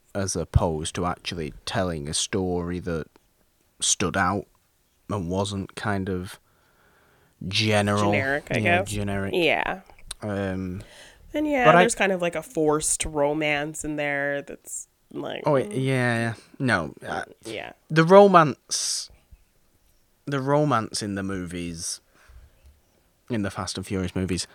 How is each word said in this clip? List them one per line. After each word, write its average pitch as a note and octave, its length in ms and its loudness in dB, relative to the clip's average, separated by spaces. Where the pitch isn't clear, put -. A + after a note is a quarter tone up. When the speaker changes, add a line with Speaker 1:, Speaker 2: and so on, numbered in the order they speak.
Speaker 1:
as G2 200 -4
opposed D#2+ 600 0
to F2+ 100 -4
actually D#2+ 480 -8
telling E2+ 420 -4
a D#2 60 -8
story F2 680 -4
that E2 280 -6
stood - 360 -2
out F#2+ 300 0
and F#2+ 200 -4
wasn't G2 460 -4
kind G2 340 -4
of F#2 300 -6
general. G#2 640 2
Speaker 2:
Generic, C3+ 400 0
I F3+ 60 0
Speaker 1:
Yeah, F3 220 2
Speaker 2:
guess. G3+ 100 -4
Speaker 1:
generic. G3 460 -4
Speaker 2:
Yeah. E3 460 0
Speaker 1:
Um, F#2+ 600 -4
Speaker 2:
And D4+ 140 -2
yeah, C#4 160 0
Speaker 1:
but - 120 8
I F3 80 10
Speaker 2:
there's - 120 2
kind G3 160 2
of, F3+ 100 -2
like, E3+ 140 -2
a D#3 80 -6
forced D#3 600 0
romance D3+ 800 -2
in D3+ 100 -4
there C#3+ 460 -2
that's - 480 -14
like, C#3 320 -8
Speaker 1:
Oh, C#3 100 4
it, B2+ 140 0
Speaker 2:
mm. C3 120 -4
Speaker 1:
yeah. B2 520 0
No. F#2+ 340 0
I, - 160 -6
Speaker 2:
Yeah. A2+ 260 -10
Speaker 1:
the D#3+ 140 6
romance, F3+ 1040 6
the C#3+ 160 -2
romance C#3 600 2
in G2+ 140 -4
the G2 80 -4
movies, F2 800 -6
in A2 140 -2
the G2 80 -2
Fast G2 260 -8
and A2+ 100 -8
Furious F#2 280 -2
movies F#2 400 -2